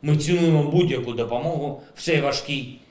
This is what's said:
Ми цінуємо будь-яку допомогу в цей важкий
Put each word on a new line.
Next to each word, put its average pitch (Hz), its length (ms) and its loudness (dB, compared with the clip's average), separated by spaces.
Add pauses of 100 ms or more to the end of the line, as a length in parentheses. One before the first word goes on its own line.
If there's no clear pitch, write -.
Ми 151 160 2
цінуємо 160 460 4
будь-яку 147 500 0
допомогу 139 680 -4 (140)
в - 60 -16
цей 160 200 2
важкий 135 580 -6 (120)